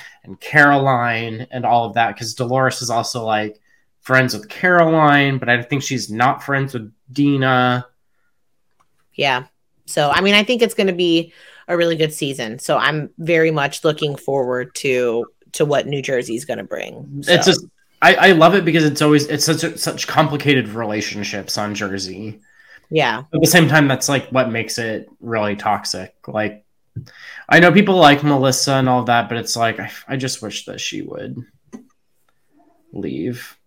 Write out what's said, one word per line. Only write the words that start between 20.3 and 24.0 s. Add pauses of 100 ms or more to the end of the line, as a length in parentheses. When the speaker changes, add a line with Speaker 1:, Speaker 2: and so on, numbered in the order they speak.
Speaker 1:
relationships
on
Jersey. (480)
Speaker 2:
Yeah. (120)
Speaker 1:
At
the
same
time,
that's,